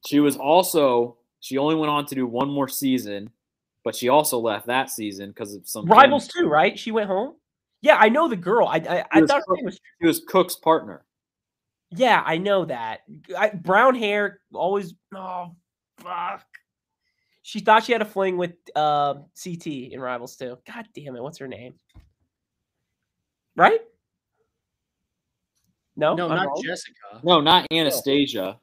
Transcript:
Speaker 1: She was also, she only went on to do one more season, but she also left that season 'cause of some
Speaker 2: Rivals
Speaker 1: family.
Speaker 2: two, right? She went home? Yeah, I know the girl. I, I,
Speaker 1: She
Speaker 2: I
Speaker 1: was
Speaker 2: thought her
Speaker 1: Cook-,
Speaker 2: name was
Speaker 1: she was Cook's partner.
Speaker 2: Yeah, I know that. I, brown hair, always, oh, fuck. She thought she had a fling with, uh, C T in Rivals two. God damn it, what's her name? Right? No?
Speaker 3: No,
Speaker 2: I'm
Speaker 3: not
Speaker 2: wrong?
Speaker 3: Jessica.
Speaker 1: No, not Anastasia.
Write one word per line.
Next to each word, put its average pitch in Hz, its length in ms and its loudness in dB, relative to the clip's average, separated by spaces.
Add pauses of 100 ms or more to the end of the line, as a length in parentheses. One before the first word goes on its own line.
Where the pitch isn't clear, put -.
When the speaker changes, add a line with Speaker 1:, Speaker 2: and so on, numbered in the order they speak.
Speaker 1:
She 143 140 2
was 143 160 2
also, 135 800 2 (240)
she - 180 -6
only 151 160 0
went 156 160 -2
on 147 160 -4
to - 80 -12
do 131 120 -2
one 123 220 -4
more 143 200 -4
season, 107 640 -4 (540)
but 110 100 -6
she 120 140 -4
also 143 300 2
left 110 280 -4
that 131 240 -4
season 101 420 -10
'cause 101 220 -14
of - 140 -18
some 110 180 -10
Speaker 2:
Rivals 262 420 10
Speaker 1:
family. 349 200 -2
Speaker 2:
two, - 20 0
right? 160 280 2
She - 120 -12
went 214 180 -4
home? 202 280 -4 (440)
Yeah, 294 180 4
I 220 100 6
know 302 200 2
the 233 80 -4
girl. 180 300 0
I, 127 100 -2
I, - 40 2
Speaker 1:
She 165 320 -4
Speaker 2:
I 160 80 4
Speaker 1:
was 156 100 4
Speaker 2:
thought 277 60 2
her 277 100 -2
Speaker 1:
Cook-, 185 100 -2
Speaker 2:
name 262 100 -8
was - 140 -10 (200)
Speaker 1:
she 170 60 0
was 156 200 0
Cook's - 300 0
partner. 156 480 -2 (880)
Speaker 2:
Yeah, 196 360 2
I 165 120 -2
know 196 260 0
that. 117 360 -8 (380)
I, 208 120 0
brown 202 440 2
hair, 208 460 -4 (120)
always, 180 420 -4 (200)
oh, 180 400 -12 (440)
fuck. 180 460 -10 (960)
She - 180 -12
thought 220 240 4
she 240 80 -2
had 226 80 0
a 214 60 -4
fling 190 320 -4
with, 175 160 -6 (200)
uh, 147 420 -2 (180)
C 180 220 -14
T 139 360 -14
in 131 80 -14
Rivals 127 360 -10
two. 127 300 -14
God 233 280 -18
damn 143 200 -16
it, 120 80 -14
what's 147 160 -14
her 135 100 -16
name? 123 260 -18 (1800)
Right? 415 260 4 (2250)
No? 151 180 0
Speaker 3:
No, 170 140 -4
Speaker 2:
I'm 160 80 -2
Speaker 3:
not 175 100 -2
Speaker 2:
wrong? 147 180 -8
Speaker 3:
Jessica. 113 580 -14
Speaker 1:
No, 165 180 4
not 160 300 4
Anastasia. 135 920 -2